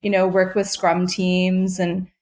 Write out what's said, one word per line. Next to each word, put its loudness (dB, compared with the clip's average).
you -4
know, 2
work 0
with 0
Scrum 0
teams 0
and -2